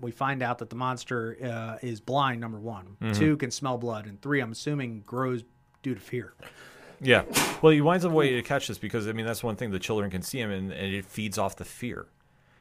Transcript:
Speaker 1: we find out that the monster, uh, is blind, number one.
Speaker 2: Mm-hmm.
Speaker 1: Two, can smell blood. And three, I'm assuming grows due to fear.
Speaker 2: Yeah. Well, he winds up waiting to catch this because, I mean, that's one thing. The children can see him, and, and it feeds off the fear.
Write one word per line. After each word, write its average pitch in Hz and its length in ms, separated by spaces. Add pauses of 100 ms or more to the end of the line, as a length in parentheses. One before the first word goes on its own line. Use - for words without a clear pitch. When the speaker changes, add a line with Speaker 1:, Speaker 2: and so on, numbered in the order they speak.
Speaker 1:
we 123 100
find 131 320
out 120 160
that 113 100
the 113 80
monster, 120 680
uh, 113 380
is 117 200
blind, 127 400
number 113 180
one. 101 420
Speaker 2:
Mm-hmm. 110 120
Speaker 1:
Two, 147 240
can 135 140
smell 131 280
blood. 113 280
And 101 140
three, 143 200
I'm 117 120
assuming 120 540
grows 123 380 (380)
due 131 120
to 101 60
fear. - 340 (680)
Speaker 2:
Yeah. 120 220 (400)
Well, 156 100
he 147 80
winds 170 240
up 180 60
waiting 143 260
to 120 60
catch 139 240
this 104 120
because, 107 280
I 110 60
mean, 113 120
that's 113 200
one 113 100
thing. 113 160
The 95 80
children 101 320
can 92 120
see 131 180
him, 110 100
and, 95 220
and 95 200
it 98 120
feeds 107 340
off 98 160
the 110 100
fear. - 440 (520)